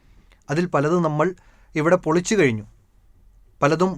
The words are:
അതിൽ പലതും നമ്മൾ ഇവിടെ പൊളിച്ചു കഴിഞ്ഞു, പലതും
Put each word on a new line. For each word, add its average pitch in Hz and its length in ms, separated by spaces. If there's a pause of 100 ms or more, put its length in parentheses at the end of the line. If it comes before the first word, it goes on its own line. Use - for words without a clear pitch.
(480)
അതിൽ 165 180
പലതും 156 360
നമ്മൾ 156 260 (460)
ഇവിടെ 156 220
പൊളിച്ചു 175 380
കഴിഞ്ഞു, 120 320 (960)
പലതും 160 360